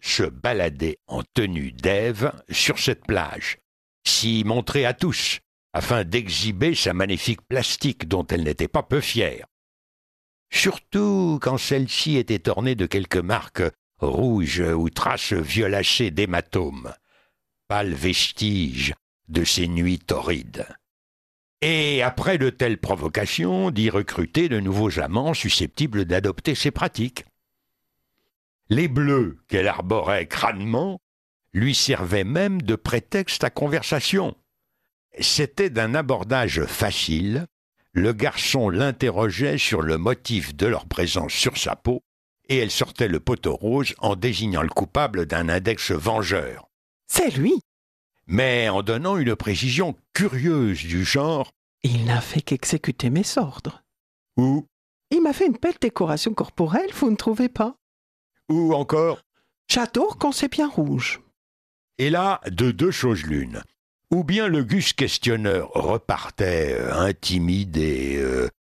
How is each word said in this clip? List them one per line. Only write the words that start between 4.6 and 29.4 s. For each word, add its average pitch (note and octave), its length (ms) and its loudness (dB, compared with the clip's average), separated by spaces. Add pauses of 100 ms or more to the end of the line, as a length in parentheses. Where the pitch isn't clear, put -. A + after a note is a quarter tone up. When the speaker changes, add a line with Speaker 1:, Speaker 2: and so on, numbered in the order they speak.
Speaker 1:
à B2 80 0
tous, - 460 -2 (340)
afin G#2 300 0
d'exhiber G2+ 720 0
sa - 180 0
magnifique F#2+ 540 -2
plastique - 600 -2
dont F2 200 0
elle F2 160 0
n'était D2+ 240 -2
pas - 160 -2
peu C#3+ 160 0
fière. F#2 460 -2 (1080)
Surtout G3 880 0
quand C3 160 0
celle-ci C3+ 600 0
était A#2 320 0
ornée A#2+ 260 2
de G2 100 0
quelques F#2 320 0
marques F2+ 460 -2 (360)
rouges E2+ 600 2
ou E2 300 2
traces - 440 -2
violacées G2 800 0
d'hématomes, E2+ 840 -2 (720)
pâles G#2 260 -2
vestiges D2 1000 0 (340)
de E2 160 0
ces F2 240 0
nuits F2 320 0
torrides. C#2 680 -4 (960)
Et D3+ 400 0
après F3 360 0
de C3 120 2
telles A#2 280 0
provocations, E3 960 0
d'y A2 180 2
recruter G2+ 580 0
de A#2 120 -2
nouveaux G2 400 0
amants A2 340 0
susceptibles G#2 720 0
d'adopter F#2+ 500 0
ces - 160 0
pratiques. - 540 -4 (1400)
Les D3 180 4
bleus C3 600 2